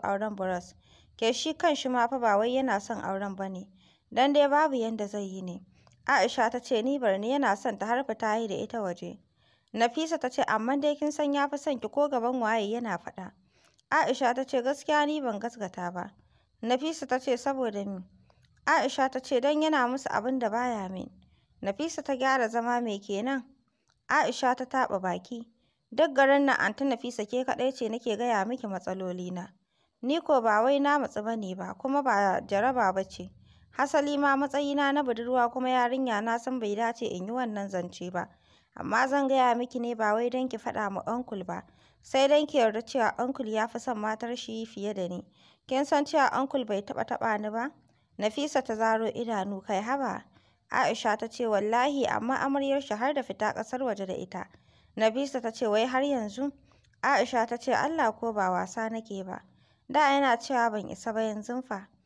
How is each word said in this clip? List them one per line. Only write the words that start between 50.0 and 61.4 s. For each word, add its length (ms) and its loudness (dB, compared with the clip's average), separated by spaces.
Aisha 460 2
ta 100 -6
ce, 200 -6
"Wallahi, 600 2
amma 300 0
amaryar 440 0
shi 140 -4
har 180 0
da 100 -2
fita 300 -2
ƙasar 300 -6
waje 220 -2
da 80 -6
ita." 320 -8
Nafisa 440 0
ta 100 -4
ce, 160 -2
"Wai 180 4
har 160 2
yanzu?" 500 -2
Aisha 420 4
ta 120 -4
ce, 160 -2
"Allah 400 2
ko 200 -4
ba 180 0
wasa 380 -4
nake 360 -8
ba. 160 -10
Da 80 4
yana 240 4
cewa 340 0
ban 180 -6
isa 240 -8
ba, 80 -2
yanzu 400 -4